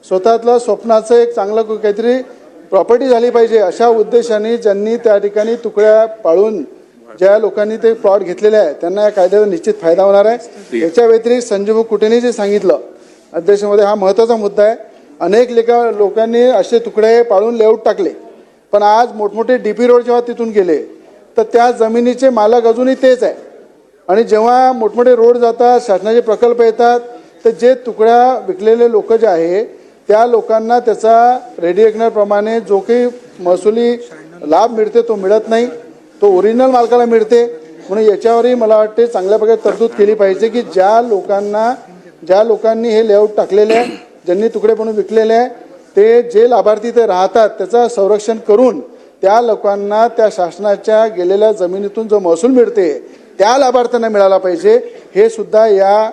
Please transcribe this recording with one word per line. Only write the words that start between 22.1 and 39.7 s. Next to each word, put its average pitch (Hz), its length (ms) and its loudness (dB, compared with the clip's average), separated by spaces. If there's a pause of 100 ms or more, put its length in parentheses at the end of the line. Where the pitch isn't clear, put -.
मालक 233 380 2
अजूनही 254 280 0
तेच 254 280 2
आहे 165 100 -2 (720)
आणि 202 160 2
जेव्हा 240 480 2
मोठमोठे 240 440 2
रोड 240 220 4
जातात, 240 500 2
शासनाचे 208 340 0
प्रकल्प 233 400 0
येतात, 240 380 2 (460)
तर 233 40 4
जे 220 240 2
तुकड्या 233 760 0
विकलेले 220 440 0
लोक 220 220 0
जे 220 140 2
आहे, 175 360 -2 (440)
त्या 214 180 2
लोकांना 226 540 0
त्याचा 233 600 2 (200)
रेडी 175 240 0
रेकनरप्रमाणे 214 760 -2
जो 196 200 -2
काही 240 280 0 (320)
महसुली 214 580 0 (440)
लाभ 180 300 0
मिळते, 220 300 0
तो 226 140 -2
मिळत 202 320 0
नाही. 233 200 -2 (540)
तो 202 160 4
ओरिजिनल 226 320 2
मालकाला 240 360 2
मिळते. 233 400 2 (440)
म्हणून 220 160 -2
याच्यावरही 233 500 2
मला 220 220 2
वाटते 214 300 0
चांगल्या 202 300 -2
प्रकारे 220 280 0
तरतूद 226 240 0